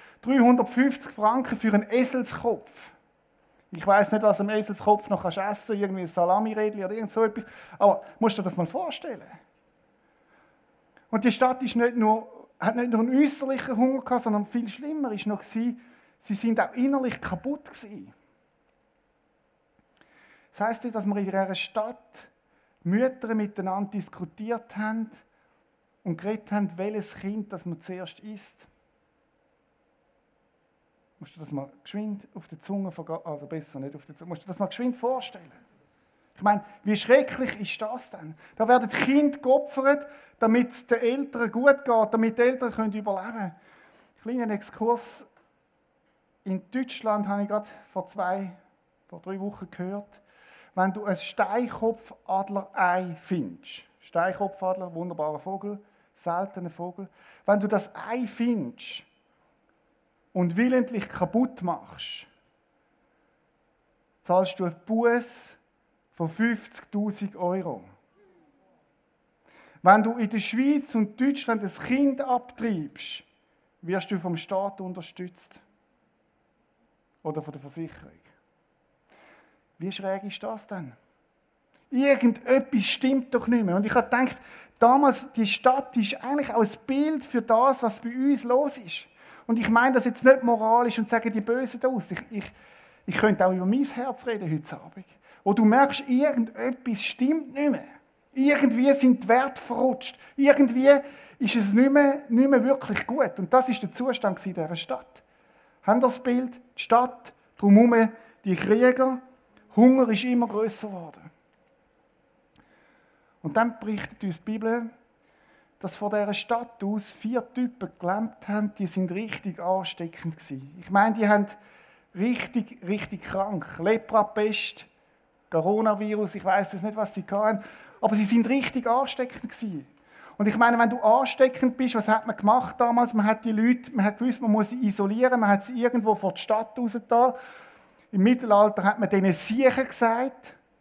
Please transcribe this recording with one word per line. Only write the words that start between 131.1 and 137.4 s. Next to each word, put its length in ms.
bist, 180
was 140
hat 180
man 100
gemacht 420
damals? 360
Man 120
hat 180
die 80
Leute, 400
man 120
hat 140
gewusst, 220
man 120
muss 180
sie 160
isolieren, 540
man 80
hat 160
sie 160
irgendwo 340
vor 180
die 80
Stadt 380
rausgetan. 560